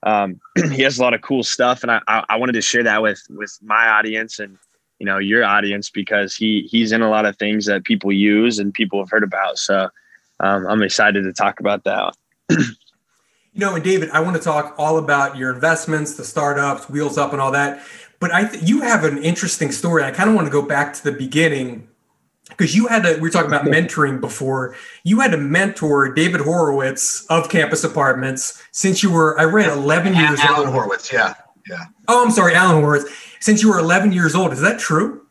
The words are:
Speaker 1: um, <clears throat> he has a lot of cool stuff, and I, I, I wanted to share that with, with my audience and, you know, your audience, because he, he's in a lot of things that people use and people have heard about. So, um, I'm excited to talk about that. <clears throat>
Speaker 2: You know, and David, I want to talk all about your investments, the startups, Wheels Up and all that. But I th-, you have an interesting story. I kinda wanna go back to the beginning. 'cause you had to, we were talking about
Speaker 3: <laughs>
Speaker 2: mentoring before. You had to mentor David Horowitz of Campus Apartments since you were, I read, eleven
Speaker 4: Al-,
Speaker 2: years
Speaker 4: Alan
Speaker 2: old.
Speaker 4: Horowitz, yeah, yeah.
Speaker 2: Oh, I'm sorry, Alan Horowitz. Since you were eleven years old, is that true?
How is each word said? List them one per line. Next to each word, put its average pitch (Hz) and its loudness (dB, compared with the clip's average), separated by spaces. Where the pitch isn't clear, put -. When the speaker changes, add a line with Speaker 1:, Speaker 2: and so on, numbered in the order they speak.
Speaker 1:
um, 101 -2
<clears throat> 165 0
he 131 0
has 135 0
a 127 0
lot 123 2
of - -6
cool 131 -2
stuff, 123 0
and 120 -2
I, 113 2
I, 110 0
I 107 0
wanted 123 -2
to 113 -2
share 120 0
that 110 2
with, 104 -2
with - -16
my 110 2
audience 110 -2
and, 98 -14
you 98 -10
know, 98 -2
your 104 0
audience, 101 0
because 101 -4
he, 107 -2
he's 113 2
in 113 2
a 110 2
lot 107 2
of 101 -2
things 107 -2
that 98 -2
people 101 0
use 104 2
and 101 -4
people 101 -4
have 92 -8
heard 107 2
about. 95 -4
So, 95 -2
um, 98 -2
I'm 107 0
excited 101 0
to 95 -6
talk 101 -2
about 101 -4
that. 98 -4
<clears throat> 160 2
Speaker 2:
You 202 -2
know, 190 -2
and 165 -4
David, 175 0
I 156 0
want 175 -2
to 156 -4
talk 151 -2
all 156 0
about 139 0
your 127 -4
investments, 156 -2
the 127 -14
startups, 143 -4
Wheels 143 -4
Up 143 -2
and 143 -4
all 135 0
that. 143 -2
But 175 -2
I 185 2
th-, - -8
you 254 2
have 233 2
an 143 0
interesting 165 -2
story. 165 0
I 131 -6
kinda 202 2
wanna 170 2
go 143 0
back 143 -2
to - -16
the 147 -2
beginning. 135 -2
'cause 156 0
you 220 4
had 226 2
to, 170 2
we 151 -6
were 160 -2
talking 160 0
about 147 0
Speaker 3:
<laughs> 147 2
Speaker 2:
mentoring 147 0
before. 131 -6
You 214 2
had 262 2
to 165 0
mentor 147 0
David 160 0
Horowitz 143 -2
of 165 0
Campus 156 0
Apartments 131 -2
since - 0
you 202 4
were, 156 2
I 160 4
read, 180 4
eleven 156 0
Speaker 4:
Al-, 156 4
Speaker 2:
years 143 0
Speaker 4:
Alan 143 4
Speaker 2:
old. 127 -4
Speaker 4:
Horowitz, 123 -2
yeah, 107 0
yeah. 87 -12
Speaker 2:
Oh, 240 6
I'm 226 2
sorry, 175 4
Alan 175 6
Horowitz. 143 2
Since 214 4
you 220 8
were 185 4
eleven 185 4
years 165 2
old, 151 2
is 127 -6
that 208 2
true? 170 -2